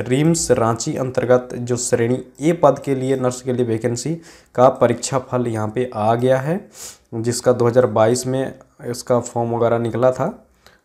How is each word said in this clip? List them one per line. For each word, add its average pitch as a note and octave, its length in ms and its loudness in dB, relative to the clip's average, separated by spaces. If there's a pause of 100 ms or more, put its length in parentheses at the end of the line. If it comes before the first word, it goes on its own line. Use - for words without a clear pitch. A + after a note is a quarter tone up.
रिम्स D3+ 520 0
रांची A#2 440 0
अंतर्गत B2 580 0
जो B2 240 -4
श्रेणी A#2+ 440 0 (180)
ए D#3 140 2
पद C#3+ 300 2
के C#3 100 -2
लिए C3 220 -2
नर्स B2+ 260 -2
के C3 100 -4
लिए B2 140 0
वैकेंसी A#2 480 -2 (400)
का B2 160 6
परीक्षा B2 500 0
फल B2+ 260 -4
यहाँ A2 220 -4
पे B2 260 -4
आ A2 200 0
गया B2+ 240 2
है, D#3+ 260 -4 (500)
जिसका A#2 380 0
दो A#2 140 2
हज़ार B2 220 4
बाईस A2+ 380 2
में C3 280 -4 (280)
इसका A#2+ 380 -2
फॉर्म A#2 360 -4
वगैरह A#2 220 2
निकला A#2 320 2
था। C#3+ 320 -6 (420)